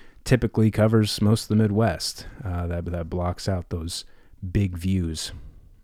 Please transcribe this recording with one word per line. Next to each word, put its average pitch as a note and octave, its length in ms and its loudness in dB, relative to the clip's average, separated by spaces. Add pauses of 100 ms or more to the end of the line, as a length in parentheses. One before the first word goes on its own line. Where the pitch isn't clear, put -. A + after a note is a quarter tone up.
(260)
typically A2+ 440 4
covers G#2+ 520 4
most G#2+ 220 4
of - 40 -12
the G#2+ 80 2
Midwest, G#2+ 720 0 (160)
uh, F2 240 -4
that, F2 180 -4
that E2+ 240 -6
blocks F2+ 400 -4
out F2+ 200 -4
those E2+ 340 -6 (480)
big F#2+ 260 0
views. F2 540 -2 (520)